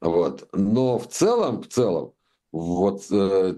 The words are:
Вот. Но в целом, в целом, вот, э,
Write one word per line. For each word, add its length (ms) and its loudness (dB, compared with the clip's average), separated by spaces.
Вот. 500 -2
Но 460 0
в 100 -8
целом, 540 0
в 60 -18
целом, 460 0
вот, 600 -2
э, 460 2